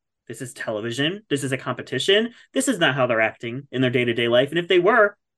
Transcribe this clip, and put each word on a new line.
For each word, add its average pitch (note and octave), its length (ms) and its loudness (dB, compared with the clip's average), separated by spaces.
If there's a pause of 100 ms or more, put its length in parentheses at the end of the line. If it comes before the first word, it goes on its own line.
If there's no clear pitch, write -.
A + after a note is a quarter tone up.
(280)
"This A#2+ 140 -12
is B2+ 100 -12
television. A#2+ 800 -6
This C#3 120 -2
is C3+ 100 -4
a C3+ 40 -2
competition. G3 800 -2 (180)
This C4 160 -2
is A3+ 100 0
not D3 160 2
how C3+ 120 2
they're A2+ 160 2
acting A#2 500 -6
in B2+ 80 -2
their B2+ 100 2
day-to-day A#2+ 380 0
life. B2 220 4
And D#3+ 80 -2
if F3 100 -4
they F#3+ 100 6
were, G#3 380 4 (220)